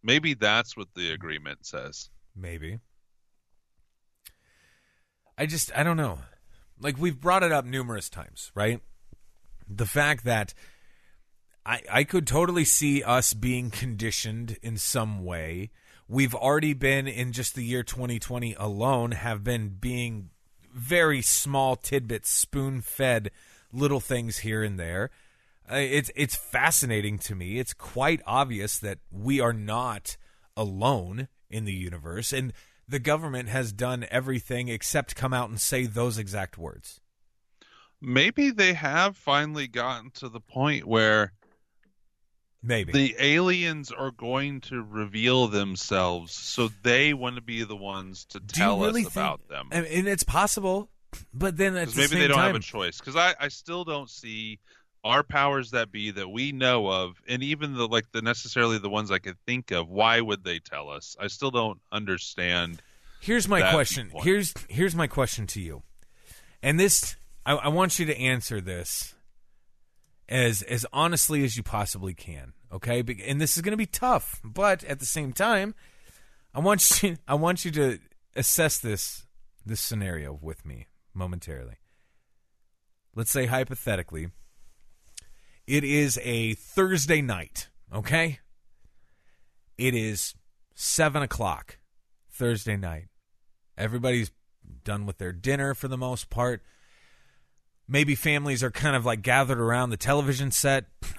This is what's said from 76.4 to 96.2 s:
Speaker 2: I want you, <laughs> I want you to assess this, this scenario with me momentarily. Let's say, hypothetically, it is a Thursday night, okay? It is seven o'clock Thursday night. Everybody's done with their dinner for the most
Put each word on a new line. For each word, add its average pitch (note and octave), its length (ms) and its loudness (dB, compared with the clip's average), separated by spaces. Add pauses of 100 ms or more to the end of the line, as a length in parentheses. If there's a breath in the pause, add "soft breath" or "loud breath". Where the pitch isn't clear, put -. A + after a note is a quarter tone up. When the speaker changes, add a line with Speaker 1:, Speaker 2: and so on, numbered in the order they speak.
Speaker 2:
I - 60 -4
want G3 440 6
you, E3+ 180 2
<laughs> - 60 -20
I C#3 80 2
want E3+ 300 2
you E3+ 60 -4
to C#3 280 2 (360)
assess D3+ 440 4
this, - 460 -4 (400)
this G#2+ 160 -4
scenario E2 600 -4
with D#2 240 -10
me B1 220 -14 (260)
momentarily. D#2+ 640 -8 (1400)
Let's A2+ 160 -2
say, B2+ 160 2
hypothetically, G#2+ 840 -2 (1400 loud breath)
it C#3+ 180 2
is C#3+ 400 2
a A2+ 300 0
Thursday D#3+ 680 2
night, G#2 460 -6 (260)
okay? D3 460 0 (1400)
It B2 180 2
is A2 400 -2 (400)
seven D3+ 480 0
o'clock - 540 -4 (540)
Thursday A2 460 0
night. E2+ 280 -6 (720)
Everybody's A#2+ 540 0 (520)
done G2+ 240 -4
with F#2+ 100 -6
their F2+ 140 -6
dinner C3+ 420 -2
for C3 140 -8
the B2+ 100 -6
most B2+ 320 -6